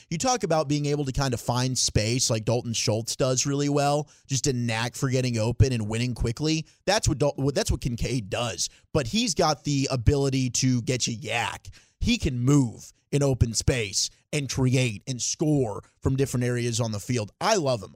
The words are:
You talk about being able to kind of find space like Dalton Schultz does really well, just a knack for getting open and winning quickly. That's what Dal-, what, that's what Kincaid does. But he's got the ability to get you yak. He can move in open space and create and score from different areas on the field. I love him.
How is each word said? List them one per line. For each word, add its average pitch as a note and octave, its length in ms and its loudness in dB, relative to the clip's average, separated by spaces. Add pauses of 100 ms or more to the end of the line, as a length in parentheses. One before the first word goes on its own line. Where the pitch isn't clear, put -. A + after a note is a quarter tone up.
You E3+ 80 -2
talk B3+ 260 0
about D#3 240 2
being D3 200 0
able D3 180 0
to C3 60 -2
kind C3+ 220 0
of A2+ 60 -4
find B2+ 380 0
space A#2+ 520 0
like A2+ 140 0
Dalton A#2 300 -2
Schultz A2+ 420 -2
does C3 300 0
really C#3+ 240 0
well, C#3+ 400 2 (180)
just C3 200 -2
a C#3+ 60 2
knack A#2+ 420 -2
for C#3 140 -2
getting B2 280 0
open A#2 360 4
and A2 140 -2
winning A#2 260 -2
quickly. D#3 520 -2 (200)
That's G#3 220 2
what D#3+ 100 0
Dal-, C#3+ 200 2
what, C3+ 180 0
that's G3+ 160 0
what - 100 -2
Kincaid A#2 480 -4
does. G#2 380 -4 (260)
But C#3+ 140 0
he's G#3+ 260 0
got D#3 300 0
the C#3 260 0
ability C3+ 600 2
to B2+ 300 2
get B2+ 260 -2
you A#2+ 120 -6
yak. G#2 480 -4 (340)
He A#3 160 2
can C3 220 -2
move B2 520 2 (200)
in C#3+ 120 2
open B2 300 2
space A2 560 0 (240)
and C#3+ 160 -2
create B2+ 580 2
and B2+ 140 -6
score C3 640 0 (160)
from C3+ 160 0
different C3 300 0
areas A#2+ 340 0
on A2+ 140 -2
the G#2 60 -6
field. A2 400 -4
I G3+ 160 2
love C3 280 0
him. D2+ 120 -16